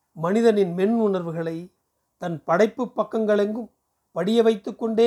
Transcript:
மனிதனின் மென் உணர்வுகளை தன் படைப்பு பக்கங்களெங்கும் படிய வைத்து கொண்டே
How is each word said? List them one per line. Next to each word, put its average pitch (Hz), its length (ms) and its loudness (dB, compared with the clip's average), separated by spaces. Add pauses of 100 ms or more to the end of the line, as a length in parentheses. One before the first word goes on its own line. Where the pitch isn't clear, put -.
(160)
மனிதனின் 202 580 2
மென் 202 260 0
உணர்வுகளை 170 580 -2 (640)
தன் 170 220 -6
படைப்பு 208 480 0
பக்கங்களெங்கும் 214 800 -2 (460)
படிய 202 260 0
வைத்து 226 300 0
கொண்டே 226 340 0